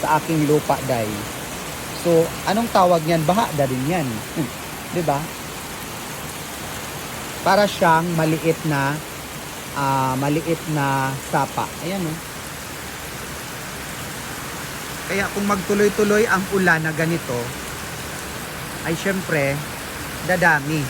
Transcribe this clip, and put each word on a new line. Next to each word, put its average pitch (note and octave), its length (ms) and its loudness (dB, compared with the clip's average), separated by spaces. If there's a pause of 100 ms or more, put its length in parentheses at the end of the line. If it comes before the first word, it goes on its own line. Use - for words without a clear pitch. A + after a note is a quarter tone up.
sa D3+ 160 4
aking D#3 260 2
lupa, D3 300 4 (100)
day. B2 220 0 (920)
So, E3 240 6 (240)
anong A3+ 240 2
tawag F3+ 320 6
niyan? E3 180 4
Baha F#3 320 4
na C#3+ 140 4
rin B2+ 160 0
yan. D#3+ 220 0 (280)
Hmm. - 140 0 (420)
Di F3+ 140 0
ba? C#3+ 160 2 (2250)
Para G3 240 6
siyang E3 360 6 (120)
maliit D#3+ 400 2 (100)
na, C#3+ 300 2 (800)
ah, C3+ 400 0
maliit D#3 420 0 (140)
na C3+ 400 2 (160)
sapa. C3 400 0 (160)
Ayan, F#3+ 180 -2
oh. D#3+ 140 -4 (3000)
Kaya G3 140 0 (100)
kung G3+ 100 0
magtuloy-tuloy G#3 800 4
ang F#3+ 180 2 (120)
ulan F3 260 6
na D#3+ 140 0
ganito, D#3+ 420 0 (1500)
ay D#3+ 100 0
syempre, E3 560 0 (720)
dadami. D#3+ 640 4